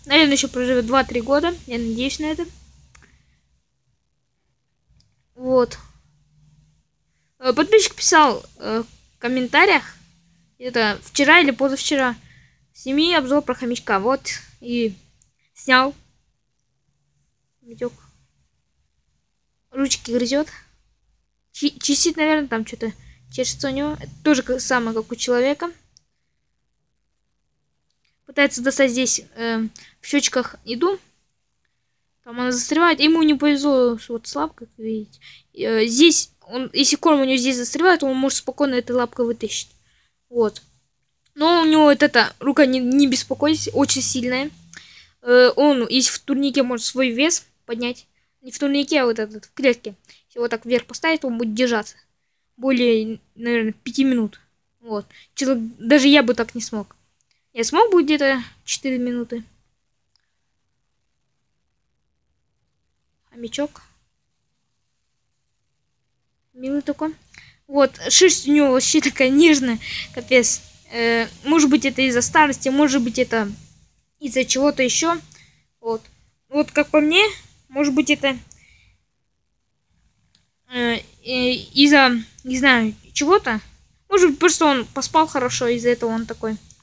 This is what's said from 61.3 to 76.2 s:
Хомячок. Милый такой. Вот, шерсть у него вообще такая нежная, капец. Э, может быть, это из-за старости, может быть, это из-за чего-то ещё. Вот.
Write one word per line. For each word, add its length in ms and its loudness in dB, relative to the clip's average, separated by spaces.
Хомячок. 520 -8
Милый 280 -6
такой. 320 -6
Вот, 320 2
шерсть 360 4
у 60 2
него 200 4
вообще 280 2
такая 300 0
нежная, 480 4
капец. 460 0
Э, 340 -2
может 260 2
быть, 160 2
это 160 -2
из-за 180 0
старости, 480 0
может 340 2
быть, 160 -6
это 320 -2
из-за 240 -4
чего-то 380 0
ещё. 360 -2
Вот. 220 -8